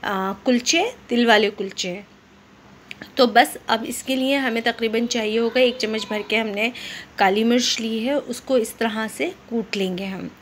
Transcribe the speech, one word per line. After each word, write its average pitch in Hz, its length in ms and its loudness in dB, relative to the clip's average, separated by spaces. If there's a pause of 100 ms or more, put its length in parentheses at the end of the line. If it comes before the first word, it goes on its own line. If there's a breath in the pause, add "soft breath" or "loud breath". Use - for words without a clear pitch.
आ, 190 300 -2 (120)
कुलचे, 262 400 2 (240)
तिल 240 180 2
वाले 214 240 6
कुलचे। 196 480 -8 (1160)
तो 254 120 6
बस 233 280 4 (120)
अब 226 160 0
इसके 262 300 -4
लिए 262 220 0
हमें 233 260 -2
तकरीबन 233 440 0
चाहिए 220 320 -2
होगा 233 220 2
एक 247 160 2
चम्मच 220 320 -4
भर 214 120 -4
के 214 160 -2
हमने 220 340 -2 (480 loud breath)
काली 202 260 6
मिर्च 247 340 2
ली 226 200 -2
है, 262 200 0
उसको 254 380 -2
इस 226 200 0
तरह 220 320 -2
से 311 240 -4 (160)
कूट 226 260 -4
लेंगे 190 320 -2
हम। 185 240 -10 (100)